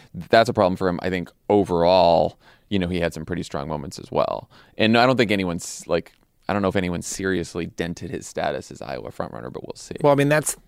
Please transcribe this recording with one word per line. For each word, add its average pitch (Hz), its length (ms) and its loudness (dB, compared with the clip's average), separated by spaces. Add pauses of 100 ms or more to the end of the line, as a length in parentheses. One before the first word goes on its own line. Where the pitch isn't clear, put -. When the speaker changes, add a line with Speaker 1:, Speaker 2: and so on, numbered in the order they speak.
(140)
Speaker 1:
that's 113 340 4
a 110 60 -2
problem 95 220 2
for 95 120 0
him. 87 140 -2
I 92 80 -2
think 87 200 -4 (200)
overall, 85 880 4 (320)
you 101 80 0
know, 90 100 -2
he 90 120 -2
had 85 120 -2
some 78 140 -12
pretty 87 160 -6
strong 71 260 -8
moments 73 300 -8
as - 120 -16
well. - 380 -2 (300)
And 110 180 4
I 120 80 6
don't 127 140 4
think 110 120 4
anyone's, 92 560 -4
like, 85 260 -2 (360)
I - 60 0
don't 101 80 0
know 95 60 2
if 95 80 0
anyone 87 260 -2
seriously 90 640 -4
dented 85 440 -8
his - 160 -10
status 76 440 -6
as - 100 -16
Iowa 62 320 -10
frontrunner, - 400 -10
but - 140 -12
we'll - 100 -14
see. - 240 -14
Speaker 2:
Well, 147 120 4
I 139 40 4
mean, 143 140 2
that's, 151 260 0 (120)